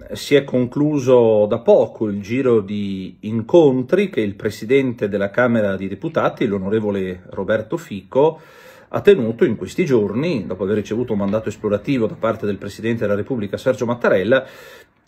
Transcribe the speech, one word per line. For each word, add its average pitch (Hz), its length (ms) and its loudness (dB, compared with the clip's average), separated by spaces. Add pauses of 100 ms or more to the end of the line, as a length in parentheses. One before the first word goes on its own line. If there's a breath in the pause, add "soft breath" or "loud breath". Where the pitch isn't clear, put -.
(120)
si 107 220 -2
è 139 80 6
concluso 123 1000 2
da 113 140 0
poco 127 500 4
il 101 140 -4
giro 120 380 2
di 98 600 -6
incontri 131 880 2
che 117 140 -4
il 104 120 -4
Presidente 113 760 -2
della 98 180 -2
Camera 113 480 0
dei 95 120 -8
Deputati, 131 580 -4
l'onorevole 98 840 -4
Roberto 107 480 -4
Fico, 135 640 -2 (480 loud breath)
ha - 140 -6
tenuto 117 420 4
in 113 120 2
questi - 280 -4
giorni, 117 640 0
dopo - 160 -8
aver 101 140 0
ricevuto 113 360 -4
un 101 60 -2
mandato 101 320 -2
esplorativo 107 560 -2
da 90 120 -8
parte 110 280 -2
del 101 100 -2
Presidente 107 460 -6
della 101 120 0
Repubblica 104 440 -4
Sergio 127 260 -2
Mattarella, 117 580 2 (640 loud breath)